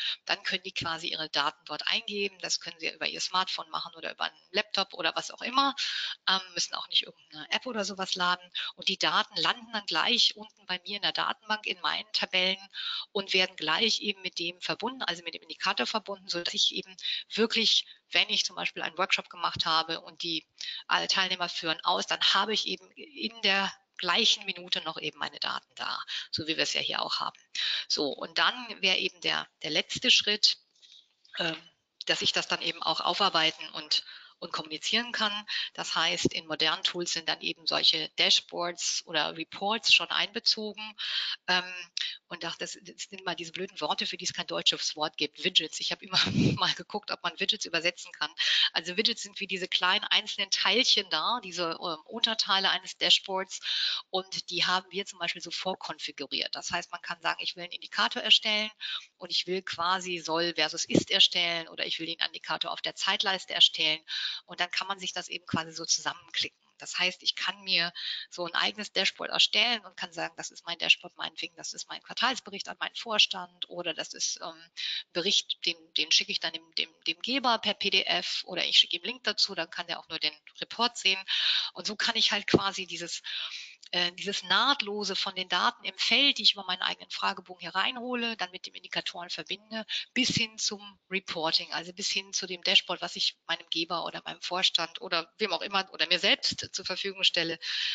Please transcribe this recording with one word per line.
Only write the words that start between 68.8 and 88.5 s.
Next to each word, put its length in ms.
Dashboard 380
erstellen 560
und 100
kann 160
sagen, 240
das 140
ist 160
mein 100
Dashboard, 400
meinetwegen, 380
das 180
ist 160
mein 140
Quartalsbericht 640
an 120
meinen 160
Vorstand 720
oder 240
das 180
ist, 300
ähm, 180
Bericht, 540
den, 100
den 160
schicke 220
ich 80
dann 120
dem, 220
dem, 160
dem 160
Geber 360
per 160
P 160
D 120
F 420
oder 220
ich 100
schicke 200
ihm 60
einen 100
Link 120
dazu, 300
dann 160
kann 160
der 140
auch 80
nur 100
den 180
Report 380
sehen. 240
Und 120
so 80
kann 220
ich 160
halt 160
quasi 380
dieses, 360
äh, 200
dieses 300
Nahtlose 720
von 220
den 120
Daten 360
im 120
Feld, 420
die 40
ich 120
über 100
meinen 180
eigenen 280
Fragebogen 500
hier 140
reinhole, 640
dann 140